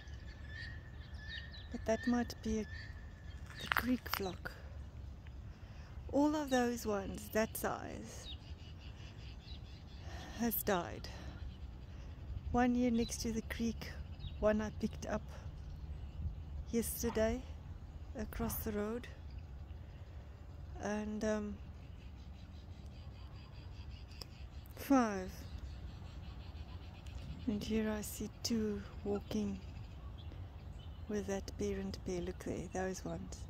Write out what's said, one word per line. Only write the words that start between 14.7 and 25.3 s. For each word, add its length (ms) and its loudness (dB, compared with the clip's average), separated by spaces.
picked 240 2
up 160 2
yesterday 720 4
across 360 0
the 180 0
road. 340 2
And, 420 0
um, 300 4
five. 540 8